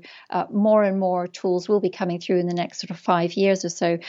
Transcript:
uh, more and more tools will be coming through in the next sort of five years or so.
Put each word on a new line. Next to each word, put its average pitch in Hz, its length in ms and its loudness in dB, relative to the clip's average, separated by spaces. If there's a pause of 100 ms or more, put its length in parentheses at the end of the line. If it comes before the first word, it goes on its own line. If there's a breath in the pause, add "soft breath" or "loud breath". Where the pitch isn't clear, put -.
(300 loud breath)
uh, 180 220 -4
more 214 320 4
and 190 160 0
more 180 280 0
tools 180 400 -2
will 208 120 2
be 190 100 0
coming 175 300 -4
through 180 180 0
in 175 100 0
the 175 60 -2
next - 280 -6
sort - 100 -10
of 165 80 -12
five 175 340 0
years 196 320 2
or 170 40 -2
so. 170 280 0 (120)